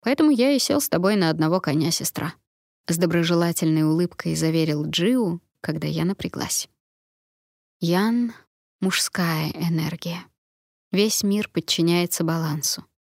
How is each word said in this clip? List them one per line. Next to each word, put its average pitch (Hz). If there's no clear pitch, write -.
Поэтому 302
я 262
и 269
сел 285
с -
тобой 190
на 170
одного 160
коня, 156
сестра», — -
с 165
доброжелательной 170
улыбкой 165
заверил 160
Джиу, 175
когда 156
я 156
напряглась. -
Ян — 226
мужская 170
энергия. 165
Весь 208
мир 202
подчиняется 175
балансу. 160